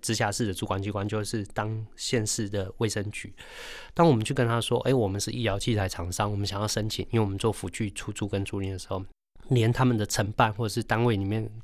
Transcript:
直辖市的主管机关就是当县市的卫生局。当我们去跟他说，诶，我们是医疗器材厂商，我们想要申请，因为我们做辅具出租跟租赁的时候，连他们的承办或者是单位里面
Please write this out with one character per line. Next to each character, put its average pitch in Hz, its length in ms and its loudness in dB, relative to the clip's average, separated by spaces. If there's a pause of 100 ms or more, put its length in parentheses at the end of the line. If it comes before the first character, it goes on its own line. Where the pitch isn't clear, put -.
直 - 140 0
辖 107 160 2
市 113 160 0
的 95 80 0
主 - 100 -6
管 98 160 0
机 98 120 -2
关 101 160 -2
就 107 160 -2
是 104 220 -2
当 110 380 -4 (120)
县 113 280 0
市 107 240 -2
的 98 300 -4
卫 117 100 2
生 104 220 -2
局。 - 240 -10 (600)
当 170 120 8
我 156 60 10
们 110 120 4
去 - 80 -2
跟 131 140 2
他 117 140 2
说， 117 220 0
诶， 131 120 4
我 113 140 4
们 98 120 -2
是 - 120 -4
医 123 100 -4
疗 101 160 0
器 113 160 0
材 101 140 2
厂 90 240 -6
商， 104 180 0
我 104 60 -2
们 101 100 0
想 98 140 -2
要 107 80 0
申 107 200 -2
请， - 220 -4
因 117 80 4
为 - 20 6
我 107 60 4
们 101 100 -2
做 107 160 0
辅 - 160 -6
具 104 220 -4
出 - 220 -8
租 101 160 -4
跟 98 160 0
租 98 180 -4
赁 95 80 -4
的 92 80 -6
时 - 120 -12
候， 98 140 -4 (440)
连 117 240 6
他 131 120 4
们 123 140 4
的 104 80 0
承 104 260 -2
办 110 220 4
或 110 140 -2
者 98 40 -6
是 120 120 -4
单 113 200 2
位 117 120 4
里 98 80 0
面 107 260 -2 (140)